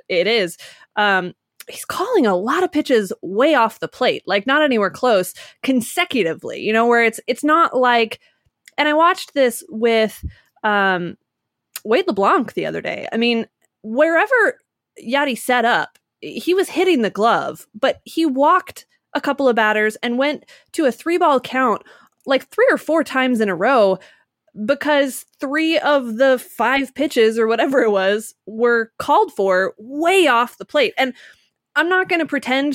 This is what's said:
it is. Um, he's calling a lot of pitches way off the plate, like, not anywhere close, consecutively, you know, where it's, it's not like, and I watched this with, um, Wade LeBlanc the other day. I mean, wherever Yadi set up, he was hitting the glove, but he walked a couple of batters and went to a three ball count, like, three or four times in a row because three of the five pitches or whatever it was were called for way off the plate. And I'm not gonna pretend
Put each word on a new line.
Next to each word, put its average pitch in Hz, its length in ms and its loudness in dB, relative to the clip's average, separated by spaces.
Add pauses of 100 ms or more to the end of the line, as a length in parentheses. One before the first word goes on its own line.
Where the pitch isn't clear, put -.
it 180 200 0
is. 202 300 -2 (380)
Um, 196 380 0 (340)
he's - 180 -14
calling 392 400 0
a 202 100 2
lot 254 280 -2
of 359 80 -2
pitches 233 400 0 (100)
way 247 340 0
off 226 240 0
the 160 80 -8
plate, 180 380 -2
like, 202 220 -2
not 277 140 2
anywhere 233 280 0
close, 190 440 0 (300)
consecutively, 233 1000 -4
you 175 100 -4
know, 226 140 2
where 240 180 2
it's, 226 240 -2
it's 247 160 -4
not 311 320 2
like, 240 440 0 (580)
and 294 100 0
I 302 60 0
watched 339 400 0
this 254 360 0
with, 226 540 0 (400)
um, 196 540 0 (640)
Wade 277 240 2
LeBlanc 220 460 0
the 165 120 -6
other 160 160 -6
day. - 300 -8
I - 60 -4
mean, 233 280 0 (380)
wherever 330 760 0 (440)
Yadi 269 340 -2
set 247 280 0
up, 214 320 -2 (240)
he 240 320 -4
was 370 160 0
hitting 349 320 0
the 202 80 0
glove, 185 640 -2
but - 300 -2
he - 220 -4
walked 302 600 0 (280)
a 294 80 -4
couple 277 260 -2
of 240 80 2
batters 214 420 0
and 240 200 -4
went 277 280 -2 (280)
to 320 120 -2
a 247 60 2
three 339 260 -4
ball 311 220 2
count, 254 440 -2 (420)
like, 269 240 -2
three 480 200 2
or 302 80 2
four 311 260 0
times 254 380 0
in 214 80 2
a 185 60 -2
row 202 420 2 (680)
because 285 600 0 (140)
three 311 400 -2
of 247 380 0
the 262 200 4
five 254 560 -4
pitches 233 460 0
or 226 80 2
whatever 247 340 2
it 226 100 2
was 202 440 -2 (100)
were 226 520 0
called 381 340 2
for 190 460 0
way 311 500 2
off 240 300 0
the 190 80 -14
plate. 254 320 0
And 254 160 0 (640)
I'm 311 120 2
not 370 220 0
gonna 330 160 0
pretend 269 500 -2